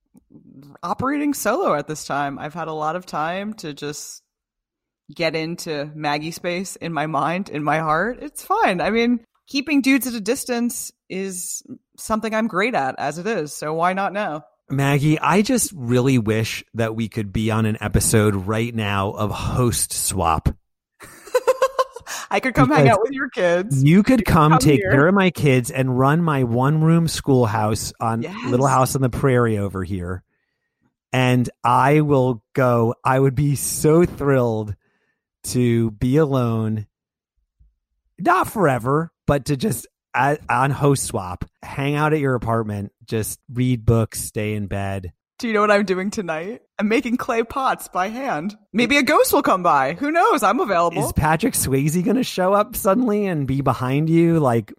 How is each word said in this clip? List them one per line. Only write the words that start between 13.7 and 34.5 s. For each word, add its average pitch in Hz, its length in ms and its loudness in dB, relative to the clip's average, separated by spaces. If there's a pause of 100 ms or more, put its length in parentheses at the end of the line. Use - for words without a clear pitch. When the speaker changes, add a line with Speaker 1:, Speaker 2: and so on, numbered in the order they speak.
Speaker 1:
why 170 200 0
not 190 200 -4
now? 175 300 -6 (260)
Speaker 2:
Maggie, 139 500 2
I 170 220 4
just 233 320 0
really 123 460 2
wish 110 440 -2 (100)
that 113 220 -2
we 113 120 -4
could 101 240 -6
be 110 200 -2
on 110 140 2
an 107 140 -2
episode 104 560 2
right 110 400 -4
now 101 360 -2
of 104 200 -4
Host - 640 -2
Swap. 82 560 0 (500)
Speaker 1:
<laughs> - 80 -20 (1200)
I 202 120 0
could 254 120 -2
come 254 160 4
hang 277 140 4
Speaker 2:
Because 226 140 6
Speaker 1:
out 202 60 0
with 269 100 -4
your 269 160 -6
kids. 175 540 0
Speaker 2:
you 175 200 6
could 254 80 2
Speaker 1:
You 262 60 6
could 202 80 0
Speaker 2:
come 156 280 4
Speaker 1:
come 262 60 4
Speaker 2:
take 139 220 4
Speaker 1:
here. 98 100 0
Speaker 2:
care 143 160 6
of 190 80 4
my 190 140 4
kids 131 420 2
and 131 260 -2
run 143 240 2
my 147 220 0
one-room 156 640 2
schoolhouse 113 960 0
on 113 200 -2
Speaker 1:
Yes. 180 140 -10 (140)
Speaker 2:
Little 127 180 2
House 131 280 2
on 135 60 4
the 131 80 2
Prairie 120 480 2
over 95 280 -4
here. 90 380 -6 (880)
And 127 360 2 (140)
I 131 380 4
will 127 420 2 (100)
go, 120 500 2
I 131 160 2
would 135 160 2
be 143 200 0
so 156 480 2
thrilled 120 720 0 (720)